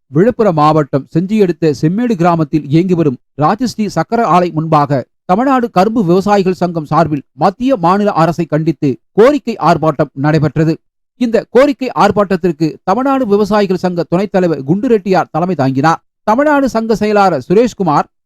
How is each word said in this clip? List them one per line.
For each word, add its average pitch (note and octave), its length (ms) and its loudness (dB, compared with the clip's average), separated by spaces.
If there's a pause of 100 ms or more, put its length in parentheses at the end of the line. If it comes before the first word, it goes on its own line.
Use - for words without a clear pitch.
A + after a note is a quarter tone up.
விழுப்புரம் G3+ 480 0
மாவட்டம் D3+ 600 0
செஞ்சி F#3+ 280 0
அடுத்த D#3+ 380 0
செம்மேடு G#3+ 340 -2
கிராமத்தில் D#3+ 540 0
இயங்கி F3+ 260 2
வரும் D#3 240 0 (160)
ராஜஸ்ரீ G#3 520 -2
சக்கர F#3 400 -2
ஆலை F3 240 2
முன்பாக D3+ 540 -2 (200)
தமிழ்நாடு A#3+ 460 0
கரும்பு A3 340 0
விவசாயிகள் F#3+ 480 0
சங்கம் E3+ 320 -4
சார்பில் D3+ 380 -2 (100)
மத்திய G#3+ 440 -2
மாநில G3 360 0
அரசை E3 320 0
கண்டித்து D3+ 560 -2 (120)
கோரிக்கை A#3+ 440 2
ஆர்ப்பாட்டம் D#3 560 0
நடைபெற்றது. D3+ 680 0 (380)
இந்த A3+ 340 0
கோரிக்கை C4 400 2 (100)
ஆர்ப்பாட்டத்திற்கு F#3 720 0 (100)
தமிழ்நாடு C4 420 0
விவசாயிகள் G3+ 500 0
சங்க F3 260 -4
துணைத் F#3 300 -2
தலைவர் E3+ 300 0
குண்டு G3 260 -2
ரெட்டியார் F#3+ 420 0
தலைமை F3 240 -2
தாங்கினார். C3+ 480 0 (200)
தமிழ்நாடு C#4 460 0
சங்க A3+ 260 -2
செயலாளர் G3 540 0
சுரேஷ்குமார், F#3 600 0 (180)